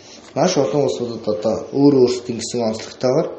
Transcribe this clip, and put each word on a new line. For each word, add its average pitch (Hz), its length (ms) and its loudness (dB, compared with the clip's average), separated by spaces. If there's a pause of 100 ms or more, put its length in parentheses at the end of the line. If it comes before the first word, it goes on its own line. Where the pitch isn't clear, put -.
(360)
маш 156 200 2
олон 143 300 0
улсуудад 117 400 -6
одоо 110 300 -2 (180)
өөр 139 280 6
өөрсдийн 120 360 0
гэсэн 120 220 -6 (100)
онцлогтойгоор 110 580 -2 (100)